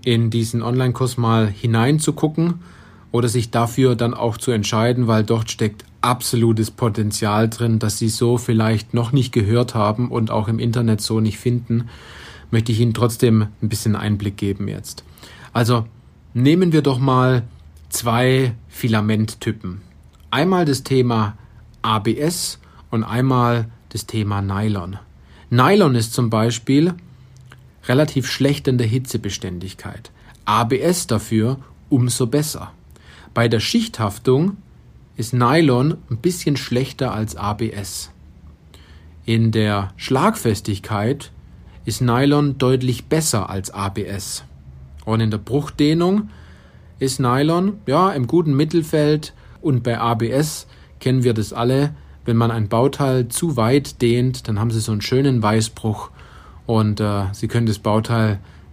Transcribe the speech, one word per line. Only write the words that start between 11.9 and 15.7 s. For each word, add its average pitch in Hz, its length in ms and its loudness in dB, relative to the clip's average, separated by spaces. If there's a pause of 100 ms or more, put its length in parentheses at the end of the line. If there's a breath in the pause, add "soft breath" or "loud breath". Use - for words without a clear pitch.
möchte 113 200 0
ich 110 80 0
Ihnen 120 140 2
trotzdem 113 540 2 (140)
ein 107 80 -2
bisschen 110 260 -2
Einblick 104 400 -2
geben 101 320 -4
jetzt. - 360 -12 (500 loud breath)
Also 117 320 0 (480)